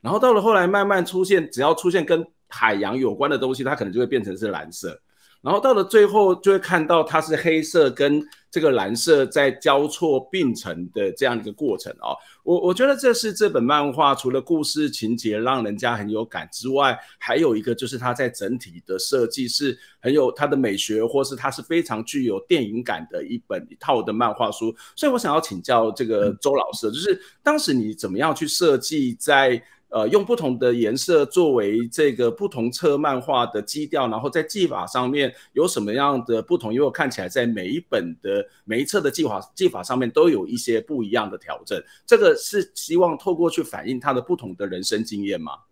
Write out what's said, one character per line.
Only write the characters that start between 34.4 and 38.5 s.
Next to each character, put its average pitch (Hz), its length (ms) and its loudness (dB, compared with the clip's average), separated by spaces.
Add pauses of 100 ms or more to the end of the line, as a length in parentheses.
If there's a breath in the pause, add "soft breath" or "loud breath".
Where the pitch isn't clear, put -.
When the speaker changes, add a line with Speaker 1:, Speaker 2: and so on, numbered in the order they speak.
Speaker 1:
技 170 240 -2
法 98 180 -4
上 127 240 -2
面 139 240 0 (200 loud breath)
有 160 160 2
什 127 120 -4
么 104 120 -4
样 139 320 0
的 113 180 0
不 175 160 -2
同？ 110 160 -4
因 131 60 0
为 147 40 4
我 131 60 2
看 147 180 -2
起 113 120 -6
来 90 80 -6
在 120 180 0
每 101 220 -4
一 139 100 -4
本 92 420 -4
的， 101 240 -2 (200 soft breath)